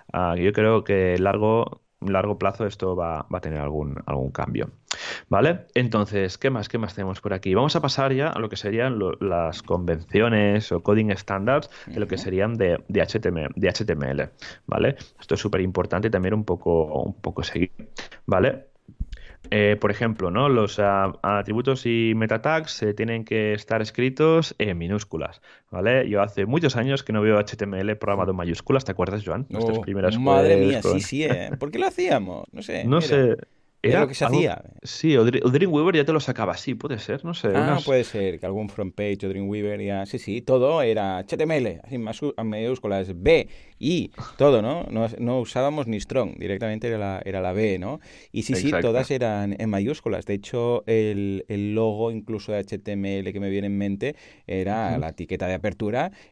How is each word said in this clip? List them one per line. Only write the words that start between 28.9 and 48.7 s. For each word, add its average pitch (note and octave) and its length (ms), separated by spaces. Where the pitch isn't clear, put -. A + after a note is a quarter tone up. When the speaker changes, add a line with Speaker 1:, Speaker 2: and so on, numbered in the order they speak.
Speaker 1:
acuerdas, G#2 340
Joan? A2 240
Nuestras A2+ 300
Speaker 2:
Oh, - 20
Speaker 1:
primeras G2 380
Speaker 2:
madre C3+ 360
Speaker 1:
webs G2 120
Speaker 2:
mía, G#2 140
Speaker 1:
con F#2 120
Speaker 2:
sí, G2 80
sí, C#3 220
¿eh? F2+ 260
¿Por C#3+ 120
qué A3 80
lo F#4+ 80
hacíamos? G#2 640
No - 100
sé, - 220
Speaker 1:
No C3 140
Speaker 2:
mira. D#3+ 100
Speaker 1:
sé. C3 300
Era D3+ 100
Speaker 2:
Era G3 80
lo - 40
que C3+ 80
se - 80
Speaker 1:
algo, B2+ 140
Speaker 2:
hacía. D3 260
Speaker 1:
sí, - 360
o A2+ 80
Dre-, B2 180
o A#2+ 60
Dreamweaver D#3+ 480
ya C#3+ 80
te D#3+ 80
lo D3+ 80
sacaba A2 320
así, - 200
puede A2 260
ser, C3+ 260
no E3+ 80
sé, A2+ 160
Speaker 2:
Ah, A#2+ 100
Speaker 1:
unas C#3+ 240
Speaker 2:
puede C3 220
ser, F#2+ 340
que F#2 60
algún G2+ 240
front F#2+ 260
page G2+ 300
o F#2+ 40
Dreamweaver G2+ 520
ya, G2 240
sí, A#2+ 140
sí, A2+ 220
todo C3+ 400
era G#2 360
H F#2+ 180
T D#3 80
M D#3 140
L, G#2 260
así C3 120
en A#2 100
masu-, C3 320
en A2+ 100
mayúsculas, G#2+ 680
B, A2 360
I, D3+ 300
todo, C3+ 240
¿no? C#3+ 280
No, A2+ 180
no A#2+ 220
usábamos C3 460
ni G#2+ 120
strong, G#2+ 380
directamente G#2+ 500
era A2+ 100
la, G2 280
era F#2+ 160
la F#2 100
B, G2+ 260
¿no? A2 220
Y - 120
sí, C3 120
sí, A2 120
Speaker 1:
Exacto. C#3+ 200